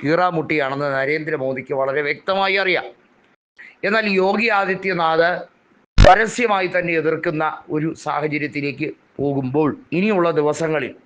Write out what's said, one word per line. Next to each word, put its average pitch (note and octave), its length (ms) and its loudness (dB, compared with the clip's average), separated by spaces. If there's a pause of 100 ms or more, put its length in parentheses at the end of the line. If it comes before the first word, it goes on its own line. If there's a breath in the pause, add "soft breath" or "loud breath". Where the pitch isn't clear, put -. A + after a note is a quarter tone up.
കീറാമുട്ടിയാണെന്ന് D3+ 880 0 (100)
നരേന്ദ്രമോദിക്ക് C#3 800 -4
വളരെ C3+ 280 -2
വ്യക്തമായി F#3+ 540 -2
അറിയാം. F3+ 240 -2 (1000 loud breath)
എന്നാൽ A3 180 0 (160)
യോഗി G#3+ 260 0 (120)
ആദിത്യനാഥ് F3+ 680 0 (760)
പരസ്യമായി G#3 680 4
തന്നെ E3+ 260 -2
എതിർക്കുന്ന D#3 420 -2 (320)
ഒരു D#3 140 -2 (140)
സാഹചര്യത്തിലേക്ക് D3 840 -4 (300)
പോകുമ്പോൾ C#3 500 0 (300)
ഇനിയുള്ള F#3 320 2 (100)
ദിവസങ്ങളിൽ D3 540 -2 (120)